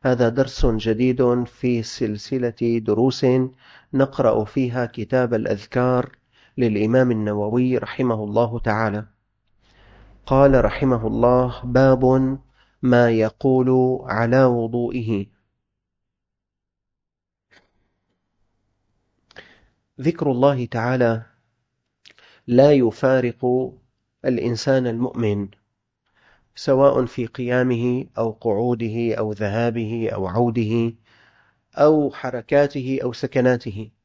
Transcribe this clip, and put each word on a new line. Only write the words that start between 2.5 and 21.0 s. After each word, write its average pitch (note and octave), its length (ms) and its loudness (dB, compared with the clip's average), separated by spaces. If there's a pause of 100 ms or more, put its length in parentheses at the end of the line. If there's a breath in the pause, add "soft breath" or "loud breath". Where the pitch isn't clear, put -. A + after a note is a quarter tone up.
دروس A#2 680 0 (680 soft breath)
نقرأ B2+ 500 0
فيها B2 420 -4
كتاب A#2 480 -2
الأذكار B2 800 -2 (420 soft breath)
للإمام A#2 520 2
النووي A2 680 0
رحمه A2 460 -2
الله A2+ 340 -2
تعالى. G#2+ 460 -2 (1200 soft breath)
قال C3+ 380 4
رحمه A#2 420 -2
الله: A#2+ 580 0
باب C3 760 2 (440)
ما A#2+ 280 4
يقول B2+ 920 2
على A#2+ 400 2
وضوئه. A#2 800 -2 (4000 loud breath)
ذكر D3+ 300 -2
الله C3 340 2
تعالى A#2 580 -2 (1200 soft breath)